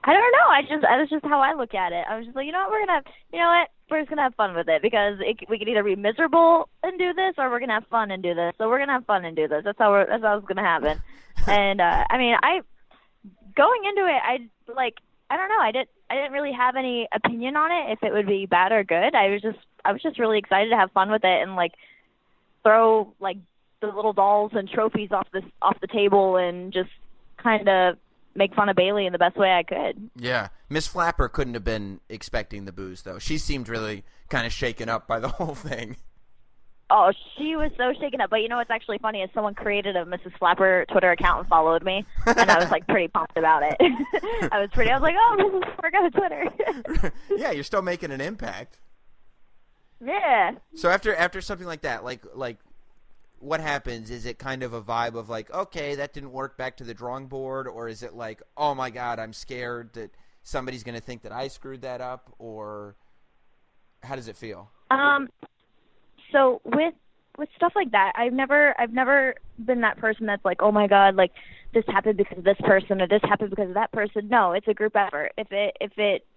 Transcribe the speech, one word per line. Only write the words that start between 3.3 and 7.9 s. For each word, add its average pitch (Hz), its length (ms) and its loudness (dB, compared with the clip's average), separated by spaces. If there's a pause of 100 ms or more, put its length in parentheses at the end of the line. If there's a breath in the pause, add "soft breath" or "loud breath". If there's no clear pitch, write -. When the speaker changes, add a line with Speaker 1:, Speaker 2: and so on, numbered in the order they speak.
Speaker 1:
you 339 60 -6
know 339 100 4
what? 339 200 4 (220)
We're 311 100 0
just 294 80 -6
gonna 294 140 -2
have 262 120 0
fun 196 200 0
with 165 140 -2
it 160 120 4
because 208 400 0
it, 214 300 -4
we 220 80 -2
could 208 100 -6
either 214 160 2
be 202 100 0
miserable 320 760 4 (120)
and 370 160 -6
do 359 140 0
this, 381 240 -2
or 262 140 -2
we're 240 100 -2
gonna 240 140 -2
have 220 140 -4
fun 220 220 -2